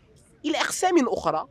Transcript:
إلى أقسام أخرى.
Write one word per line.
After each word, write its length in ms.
إلى 120
أقسام 500
أخرى. 440